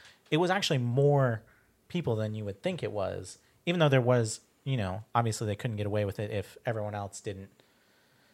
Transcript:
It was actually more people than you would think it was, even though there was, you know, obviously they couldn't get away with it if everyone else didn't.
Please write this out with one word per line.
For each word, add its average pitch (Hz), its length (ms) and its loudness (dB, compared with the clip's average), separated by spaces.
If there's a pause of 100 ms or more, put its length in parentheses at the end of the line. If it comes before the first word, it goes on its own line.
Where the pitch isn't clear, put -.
(320)
It 156 60 4
was 175 140 2
actually 185 280 0
more 131 640 2 (440)
people 147 280 -2
than 107 180 -4
you 107 120 -6
would 98 160 -8
think 175 220 -4
it 107 80 -4
was, 95 460 -6 (280)
even 175 140 0
though 151 100 6
there 131 120 6
was, 117 400 2 (220)
you 135 140 -2
know, 98 260 -4 (100)
obviously 117 340 0
they 104 80 0
couldn't 110 220 -6
get 104 80 -2
away 104 200 0
with 98 140 -6
it 104 120 -4
if 101 340 -6
everyone 104 300 -4
else 101 260 -8
didn't. 98 280 -10 (840)